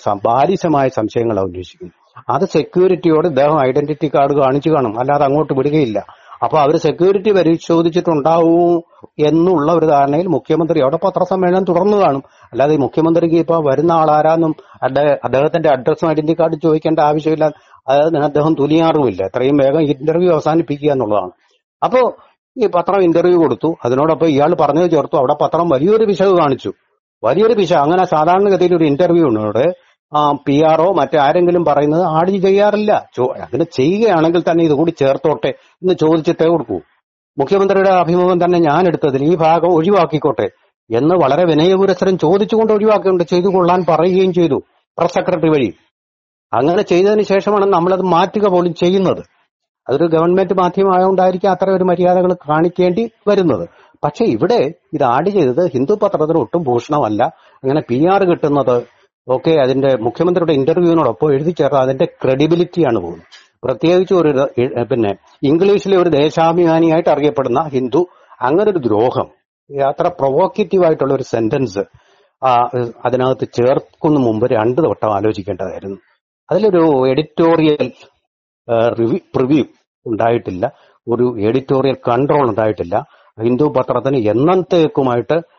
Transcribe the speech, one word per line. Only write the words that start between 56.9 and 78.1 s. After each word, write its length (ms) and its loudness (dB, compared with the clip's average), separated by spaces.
അങ്ങനെ 340 -2
പി 200 0
ആർ 160 2
കിട്ടുന്നത് 580 0
ഒക്കെ 220 -2
അതിന്റെ 460 2
മുഖ്യമന്ത്രിയുടെ 560 -2
ഇന്റർവ്യൂവിനോടൊപ്പം 800 0
എഴുതി 180 -2
ചേർത്ത് 260 -2
അതിന്റെ 280 0
ക്രെഡിബിലിറ്റിയാണ് 920 0
പോകുന്നത്. 280 -10
പ്രത്യേകിച്ച് 500 0
ഒരു 140 2
ഇ-, 240 -2
പിന്നെ 320 -2
ഇംഗ്ലീഷിലെ 540 2
ഒരു 120 2
ദേശാഭിമാനിയായിട്ട് 1000 2
അറിയപ്പെടുന്ന 520 0
ഹിന്ദു 440 -2
അങ്ങനെ 300 0
ഒരു 80 -4
ദ്രോഹം, 520 -2
അത്ര 220 -2
പ്രൊവോക്കേറ്റീവ് 760 -2
ആയിട്ടുള്ള 300 0
ഒരു 80 -4
സെന്റൻസ്, 560 -4
ആ, 240 2
അതിനകത്ത് 400 -2
ചേർക്കുന്ന 720 -2
മുമ്പ് 320 0
രണ്ട് 300 0
വട്ടം 340 -2
ആലോചിക്കേണ്ടതായിരുന്നു. 840 -6
അതിലൊരു 580 2
എഡിറ്റോറിയൽ, 840 0